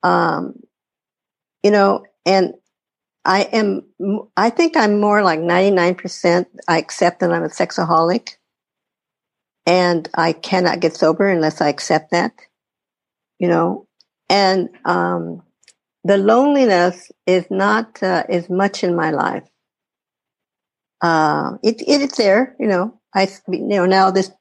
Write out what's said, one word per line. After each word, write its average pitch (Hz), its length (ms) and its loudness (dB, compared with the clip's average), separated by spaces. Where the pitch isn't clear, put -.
um, 165 580 -2
you 208 80 4
know, 196 340 2
and 190 280 2
I 190 200 2
am, 208 400 -2
I 208 140 2
think 330 260 0
I'm 208 240 2
more 208 220 2
like 165 180 2
ninety-nine 180 560 2
percent. 180 520 -2
I 165 120 0
accept - 400 -10
that 175 120 -2
I'm 170 120 -2
a 160 60 -6
sexaholic 170 840 -2
and 175 500 0
I 165 180 0
cannot 180 460 -2
get 165 160 -2
sober 160 340 2
unless 156 320 0
I 147 80 0
accept - 420 -2
that, 170 220 -2
you 175 100 -2
know, 170 400 -2
and, 190 420 2
um, 175 580 -4
the 196 140 2
loneliness 214 920 2
is 185 240 0
not, 208 500 -2
uh, 185 260 -2
as 175 220 -4
much 196 340 -2
in 175 120 0
my 165 160 -2
life. - 320 -4
Uh, 156 600 0
it, - 200 -2
it 285 200 0
is 277 120 -4
there, 220 460 0
you - 80 -4
know, 196 320 -2
I, 190 160 0
you 180 100 -4
know, 196 260 -2
now 190 240 4
this 190 320 -2